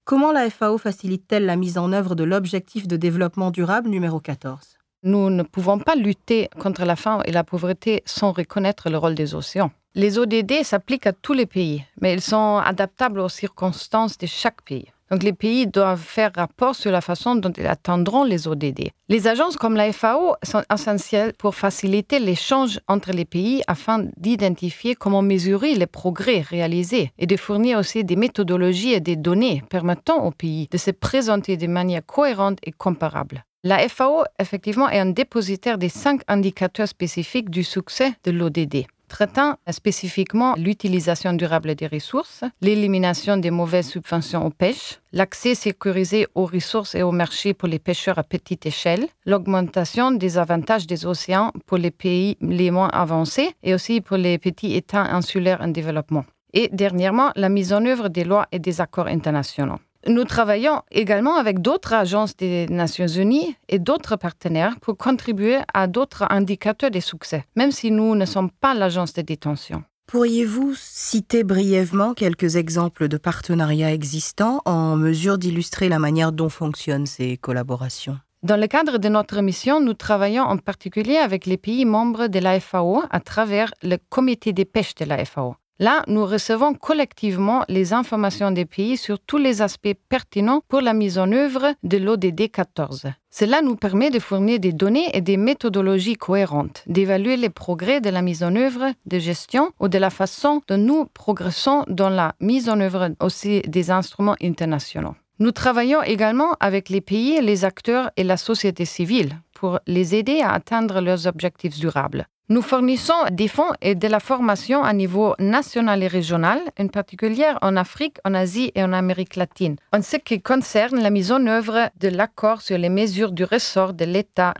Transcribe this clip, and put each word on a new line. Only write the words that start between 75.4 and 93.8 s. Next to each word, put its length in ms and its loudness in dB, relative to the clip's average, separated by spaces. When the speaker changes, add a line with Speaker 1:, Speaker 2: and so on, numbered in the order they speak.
Speaker 1:
la 100 2
manière 320 2
dont 180 0
fonctionnent 580 -4
ces 300 -4
collaborations ? 840 -6
Speaker 2:
Dans 120 4
le 120 2
cadre 300 2
de 100 0
notre 320 0
mission, 400 2
nous 140 2
travaillons 500 0
en 140 0
particulier 580 -2
avec 280 0
les 140 0
pays 260 0
membres 440 2
de 100 0
la 220 2
F 160 -4
A 80 2
O 260 2
à 80 0
travers 640 0
le 140 0
comité 440 0
des 120 2
pêches 300 -2
de 100 -8
la 200 -2
F 140 -12
A 40 -2
O. 140 -6
Là, 280 2
nous 180 2
recevons 480 0
collectivement 920 0
les 240 0
informations 580 0
des 140 0
pays 320 -2
sur 240 -4
tous 180 -2
les 240 2
aspects 320 -2
pertinents 580 0
pour 140 0
la 120 2
mise 280 0
en 100 2
œuvre 420 2
de 140 2
l'O 180 2
D 160 0
D 160 0
quatorze. 580 -6
Cela 320 2
nous 140 0
permet 340 2